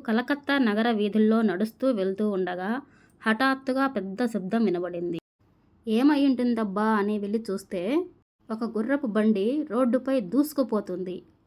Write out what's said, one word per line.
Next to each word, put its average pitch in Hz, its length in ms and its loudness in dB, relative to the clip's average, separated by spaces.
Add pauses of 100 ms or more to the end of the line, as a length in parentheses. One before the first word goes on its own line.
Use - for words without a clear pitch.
కలకత్తా 277 520 0
నగర 226 320 2
వీధుల్లో 214 520 4
నడుస్తూ 220 480 0
వెళ్తూ 196 400 0
ఉండగా 190 500 -4 (460)
హఠాత్తుగా 262 600 0
పెద్ద 202 400 -4
శబ్దం 220 380 -2
వినబడింది. 175 540 -2 (720)
"ఏమై 277 380 4
ఉంటుందబ్బా?" 226 580 0
అని 214 340 2
వెళ్ళి 208 320 -2
చూస్తే 196 560 -2 (440)
ఒక 226 140 -4
గుర్రపు 233 420 -2
బండి 214 640 0
రోడ్డుపై 254 500 0
దూసుకుపోతుంది. 202 1000 -2 (240)